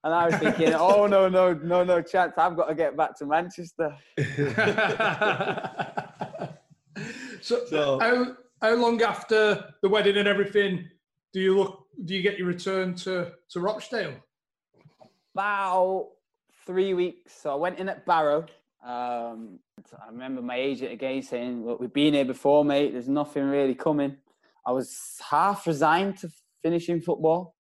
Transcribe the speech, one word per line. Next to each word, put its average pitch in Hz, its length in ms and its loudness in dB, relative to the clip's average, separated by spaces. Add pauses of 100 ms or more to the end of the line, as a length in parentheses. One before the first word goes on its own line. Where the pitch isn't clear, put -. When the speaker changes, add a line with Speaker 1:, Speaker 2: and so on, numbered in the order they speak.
Speaker 1:
And 160 100 0
I 170 120 4
was 165 100 2
thinking, 160 380 2
Speaker 2:
<laughs> - 0 -
Speaker 1:
"Oh, 196 340 6
no, 190 200 4
no, 185 240 4
no, 170 320 0
no 180 160 2
chance. 175 380 0
I've 170 180 2
got 165 100 0
to 156 80 -4
get 151 220 -2
back 156 220 -2
to 143 80 -10
Manchester." 165 720 -4 (200)
Speaker 3:
<laughs> 196 1900 -2 (1300)
So, 240 260 -2
Speaker 4:
So 143 340 0
Speaker 3:
how, 247 360 2 (240)
how 220 140 4
long 233 260 2
after 214 720 2 (100)
the 196 60 2
wedding 202 280 4
and 202 100 2
everything 196 640 0 (440)
do 190 80 -4
you 190 160 4
look, 196 300 0 (180)
do 170 100 -6
you 190 80 -2
get 202 140 0
your 180 120 -4
return 185 480 -2
to, 180 360 -6 (180)
to 180 100 -6
Rochdale? 196 540 -6 (1200)
Speaker 1:
About 190 720 0 (580)
three 190 280 0
weeks. 175 460 -4
So 147 120 -4
I - 20 -2
went 165 240 -2
in 185 100 -6
at - 180 -10
Barrow. 160 400 2 (380)
Um, 117 760 -8 (420)
I 107 80 -20
remember 127 320 -10
my 123 140 -6
agent 131 360 -4
again 131 300 -6
saying, 120 420 -8
"Look, 117 160 -6
we've 127 120 -8
been 147 220 4
here 139 100 4
before, 143 400 4
mate. 143 280 2
There's 123 160 -6
nothing 147 360 -2
really 139 300 2
coming." 143 420 -2 (500)
I 123 60 -2
was - 440 -6 (140)
half 190 360 0
resigned 165 520 2
to 180 100 -12 (340)
finishing 170 380 0
football. 165 600 0